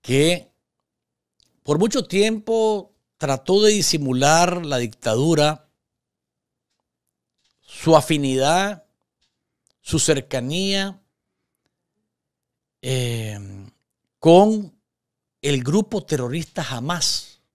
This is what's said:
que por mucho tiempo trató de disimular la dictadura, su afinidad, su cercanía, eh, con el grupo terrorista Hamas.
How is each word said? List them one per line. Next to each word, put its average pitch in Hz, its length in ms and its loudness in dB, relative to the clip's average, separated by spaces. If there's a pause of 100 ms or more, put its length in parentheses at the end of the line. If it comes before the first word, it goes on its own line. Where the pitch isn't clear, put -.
que 151 500 0 (1120)
por 147 160 0
mucho 214 260 0
tiempo 214 880 -2 (240)
trató 151 440 0
de 214 100 4
disimular 160 920 0
la 139 120 -4
dictadura, 147 920 -2 (1900)
su - 340 0
afinidad, 151 920 0 (960)
su - 180 -4
cercanía, 175 1000 -2 (1800)
eh, 117 580 -6 (800)
con 202 540 6 (680)
el 139 220 -2
grupo 196 420 -2
terrorista 143 640 -6
Hamas. 143 720 -6 (140)